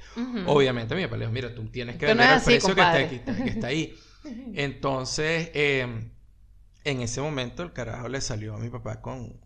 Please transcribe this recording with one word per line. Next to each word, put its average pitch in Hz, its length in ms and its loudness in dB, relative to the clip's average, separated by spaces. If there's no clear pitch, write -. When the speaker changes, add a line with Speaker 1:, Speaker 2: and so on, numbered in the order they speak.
Speaker 1:
Ujú. 240 320 -6
Speaker 2:
Obviamente, 127 480 2
mi 190 80 -2
papá 113 140 -6
le 110 80 -4
dijo, 117 80 -4
"Mira, 123 200 -6
tú 110 140 -10
tienes 120 300 -10
que 147 100 -4
Speaker 1:
Esto 220 80 6
no 240 80 8
Speaker 2:
vender 247 80 10
Speaker 1:
es 269 60 8
Speaker 2:
el 240 40 2
Speaker 1:
así, - 40 -6
Speaker 2:
precio 208 300 6
que 185 60 6
está 175 160 8
Speaker 1:
compadre. 131 80 4
Speaker 2:
aquí, 131 380 -4
que 262 80 -2
está 113 160 -4
ahí". 151 320 -4
Speaker 1:
<laughs> 247 320 -14
Speaker 2:
Entonces, 143 960 -2
em, 127 580 0
en 135 180 -2
ese 117 200 -4
momento, 135 420 -6
el 175 100 -12
carajo 117 360 -8
le 135 120 -4
salió 107 340 -6
a - 40 -10
mi 117 100 -6
papá 110 320 -10
con, 120 440 -12